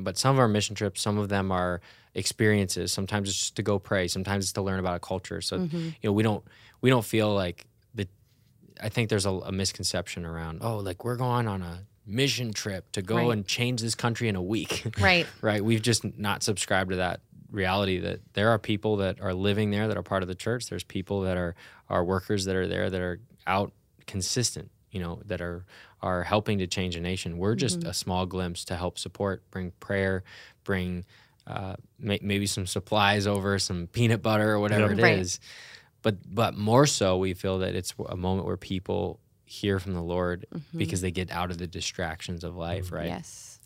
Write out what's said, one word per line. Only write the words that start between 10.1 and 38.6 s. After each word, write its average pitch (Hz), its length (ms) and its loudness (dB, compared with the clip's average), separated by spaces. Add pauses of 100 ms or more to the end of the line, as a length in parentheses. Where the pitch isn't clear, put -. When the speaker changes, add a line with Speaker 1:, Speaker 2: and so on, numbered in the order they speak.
Speaker 1:
around, 82 380 -6
"Oh, 113 160 -2
like, 95 260 -6
we're 120 120 -2
going 123 320 2
on 95 140 -2
a 87 220 -8 (220)
mission 117 460 0
trip 98 400 -6
to 101 100 -4
go 107 140 0
Speaker 2:
Right. 120 160 4
Speaker 1:
and 104 140 0
change 120 360 0
this 113 140 -2
country 120 320 0
in 98 80 2
a 90 60 -2
week." 98 500 -2
<laughs> - 80 0
Speaker 2:
Right. 180 260 6 (140)
Speaker 1:
Right. 104 240 2
We've 113 180 4
just 117 220 2 (120)
not 104 280 -2
subscribed 95 460 0
to 95 60 -2
that 90 240 0 (300)
reality 95 480 2
that 90 220 -4 (140)
there 104 160 4
are 113 80 6
people 107 400 0
that 95 240 0
are 95 100 -2
living 101 380 2
there 104 180 0
that 104 80 -2
are 92 60 -6
part 95 200 0
of 90 60 -4
the 92 60 -4
church. 120 340 -4
There's 92 160 -8
people 98 380 -4
that 92 160 0
are, 87 160 -2 (340)
are 92 160 2
workers 95 400 0
that 95 100 0
are 92 140 2
there 92 220 0
that 92 100 -2
are 90 200 -4 (260)
out 95 260 2 (340)
consistent, - 640 -4 (200)
you 95 100 -6
know, 85 240 -6
that 90 160 -4
are, 87 240 -8 (380)
are 92 220 0
helping 104 340 2
to 95 80 0
change 90 280 -2
a 85 60 -4
nation. 87 380 -4
We're 98 160 2
just 98 260 0
Speaker 2:
Mm-hmm. 82 80 -4
Speaker 1:
a 87 60 -4
small 92 320 0
glimpse 90 400 -4
to 90 100 -4
help 90 220 -4
support, 95 520 -4
bring 92 200 -6 (100)
prayer, 95 440 0 (400)
bring, 90 420 -2 (400)
uh, 95 300 -8 (220)
may-, 101 220 -2
maybe 101 260 0
some 95 200 -2
supplies 101 600 4
over, 101 320 2
some 87 280 -2
peanut 113 340 2
butter 107 320 4
or 104 80 4
whatever 104 300 4
Speaker 3:
Yep. 95 80 2
Speaker 1:
it 92 40 4
Speaker 2:
Right. 98 160 6
Speaker 1:
is. 90 220 -2 (600)
But, 110 140 2 (180)
but 104 200 2
more 117 320 6
so, 95 300 4
we 92 160 2
feel 95 280 -2
that 92 140 0
it's 92 200 -6 (160)
a 95 60 -6
moment 92 300 0
where 95 120 -2
people 92 640 -4 (260)